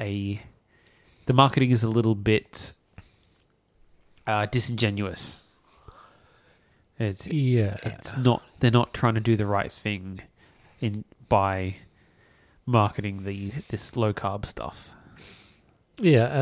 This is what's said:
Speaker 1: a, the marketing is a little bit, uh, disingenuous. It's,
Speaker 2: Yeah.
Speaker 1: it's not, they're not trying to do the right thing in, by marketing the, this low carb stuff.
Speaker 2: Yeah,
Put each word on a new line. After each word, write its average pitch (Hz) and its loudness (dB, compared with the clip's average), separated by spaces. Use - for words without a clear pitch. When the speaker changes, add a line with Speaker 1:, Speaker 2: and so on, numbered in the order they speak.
Speaker 1:
a, 101 -6
the 139 2
marketing 131 6
is 117 4
a 110 0
little 113 2
bit, - -2
uh, 107 0
disingenuous. 104 -2
It's, 104 -6
Speaker 2:
Yeah. 123 0
Speaker 1:
it's - -8
not, 123 2
they're 123 6
not 120 2
trying 117 0
to 110 0
do 113 2
the 104 0
right 101 -2
thing 95 -8
in, 107 -4
by 95 0
marketing 104 0
the, 98 -8
this - -6
low 110 2
carb 101 -6
stuff. - -14
Speaker 2:
Yeah, 143 4